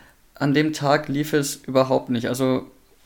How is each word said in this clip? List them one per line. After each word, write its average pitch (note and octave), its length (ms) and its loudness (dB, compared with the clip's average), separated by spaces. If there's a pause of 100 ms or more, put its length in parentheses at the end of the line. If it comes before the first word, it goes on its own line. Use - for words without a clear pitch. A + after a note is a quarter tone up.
(340)
an C#3 180 0
dem D#3 220 2
Tag D3 340 0
lief D3 240 -4
es C#3+ 240 0 (100)
überhaupt C3 440 2
nicht. A#2+ 180 0
Also, C3 380 -2 (400)